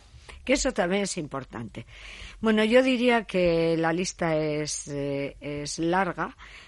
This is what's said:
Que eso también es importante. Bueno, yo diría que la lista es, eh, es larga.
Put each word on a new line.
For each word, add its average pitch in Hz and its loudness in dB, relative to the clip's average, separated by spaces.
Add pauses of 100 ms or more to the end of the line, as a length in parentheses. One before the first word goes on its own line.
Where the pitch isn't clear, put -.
(440)
Que 247 0
eso 262 2
también 196 0
es - -6
importante. 127 -10 (560)
Bueno, 214 4
yo 240 6
diría 247 4
que 165 2
la 165 2
lista 170 -2
es, 151 -2
eh, 143 -4
es 147 -8
larga. 175 -2 (320)